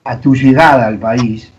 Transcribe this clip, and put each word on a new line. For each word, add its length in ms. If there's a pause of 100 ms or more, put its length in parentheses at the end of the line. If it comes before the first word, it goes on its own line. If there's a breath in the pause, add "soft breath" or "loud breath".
a 140
tu 140
llegada 540
al 120
país 580